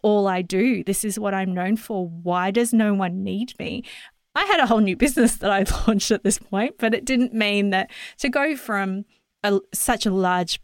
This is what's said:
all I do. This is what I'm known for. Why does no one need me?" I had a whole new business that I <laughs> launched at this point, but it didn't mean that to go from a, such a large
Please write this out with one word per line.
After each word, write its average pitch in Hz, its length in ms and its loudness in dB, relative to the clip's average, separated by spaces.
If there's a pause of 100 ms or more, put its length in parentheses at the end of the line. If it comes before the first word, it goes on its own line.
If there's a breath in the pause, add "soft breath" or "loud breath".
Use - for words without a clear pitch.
all 208 240 4
I 185 160 0
do. 196 400 0
This 196 200 -2
is 208 140 -4
what 202 160 -2
I'm 190 200 -2
known 185 220 0
for. 196 320 -6
Why 175 440 -2
does 233 200 0
no 220 220 4
one 190 300 -2
need 196 340 -6
me?" 180 260 -8 (520 loud breath)
I 359 100 0
had 392 140 2
a 254 80 4
whole 220 120 4
new 190 160 2
business 233 420 2
that - 120 -2
I 196 140 2
<laughs> - 240 0
launched 214 240 0
at - 120 0
this - 140 2
point, 220 400 -4
but 226 160 0
it - 100 -2
didn't 247 300 0
mean 208 380 0
that 190 180 -2 (300 loud breath)
to 269 100 -2
go 285 260 0
from 196 500 -4 (380)
a, 202 160 4 (140)
such - 320 -2
a 208 60 2
large 180 520 0